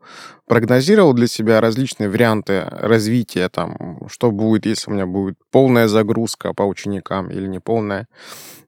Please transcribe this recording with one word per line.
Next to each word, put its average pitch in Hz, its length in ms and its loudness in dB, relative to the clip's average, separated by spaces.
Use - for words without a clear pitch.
прогнозировал 131 640 4
для 120 160 2
себя 110 320 2
различные 113 480 -2
варианты 101 600 0
развития, 110 800 0
там, 85 600 -8
что 120 240 -2
будет, 110 340 0
если 110 240 -4
у 104 40 -4
меня 98 120 -2
будет 95 300 -4
полная 127 340 6
загрузка 110 680 0
по 101 100 0
ученикам 95 680 -6
или 92 160 -8
неполная? 104 640 -4